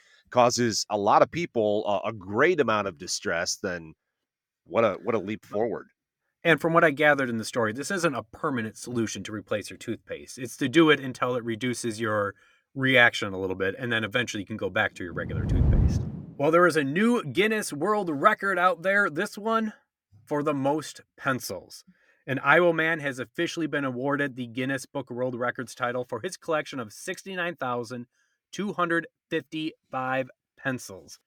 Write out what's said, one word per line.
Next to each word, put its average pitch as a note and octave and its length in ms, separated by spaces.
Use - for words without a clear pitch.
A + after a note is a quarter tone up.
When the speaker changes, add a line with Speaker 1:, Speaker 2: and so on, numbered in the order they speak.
Speaker 1:
causes A#2+ 600
a G#2 80
lot A#2+ 240
of - 80
people G#2+ 560
a, G2+ 220
a A2 40
great A2+ 480
amount G#2+ 280
of D#2 100
distress, F2 580
then E2+ 380
what A2 180
a, G2 180
what A2+ 120
a A2 40
leap G2 280
forward. G#2+ 400
Speaker 2:
And D#3+ 160
from E3 140
what E3+ 100
I D#3 60
gathered C#3 400
in A2+ 80
the G#2+ 60
story, A2 280
this C3+ 180
isn't E3+ 240
a A2+ 80
permanent A2+ 540
solution A2+ 480
to G#2+ 80
replace G#2 380
your F#2 80
toothpaste. E2+ 600
It's B2+ 200
to C#3+ 100
do D#3 220
it C#3 100
until B2+ 360
it A2+ 80
reduces A#2 560
your G#2 340
reaction A#2+ 580
a F#2+ 60
little F#2+ 180
bit, F#2+ 220
and B2 120
then A2 140
eventually G#2+ 380
you - 40
can A2 120
go G2 100
back G2 260
to - 100
your E2+ 100
regular E2 320
toothpaste. - 560
Well, D3 120
there F3 160
is D3+ 100
a D3 80
new G3 400
Guinness G3+ 480
World F#3 380
Record G3 480
out F3 240
there, G3 260
this F3 300
one A3 340
for D3 160
the D3 100
most C#3 480
pencils. A2+ 680
An C3+ 140
Iowa E3 340
man D#3+ 260
has C#3 180
officially D#3+ 480
been C#3+ 200
awarded C3+ 500
the B2 100
Guinness B2+ 380
Book C#3 240
of B2 80
World B2+ 180
Records A#2+ 400
title B2 300
for A#2 160
his F#3 160
collection D3+ 420
of A2 140
sixty-nine F#3 640
thousand A#2+ 480
two F#3+ 220
hundred E3+ 320
fifty-five C3+ 1000
pencils. G#2 680